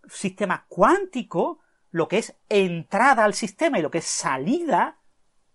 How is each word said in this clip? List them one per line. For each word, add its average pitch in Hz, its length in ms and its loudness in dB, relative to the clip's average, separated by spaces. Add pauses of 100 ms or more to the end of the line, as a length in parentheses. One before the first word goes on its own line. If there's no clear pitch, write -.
sistema 185 600 -6
cuántico, 277 920 0 (320)
lo 160 160 0
que 185 100 -2
es - 180 -6 (140)
entrada 202 760 2
al 208 120 2
sistema 277 420 -2
y 165 60 0
lo 143 80 -4
que 165 80 -2
es 160 60 -10
salida, 185 920 -2 (580)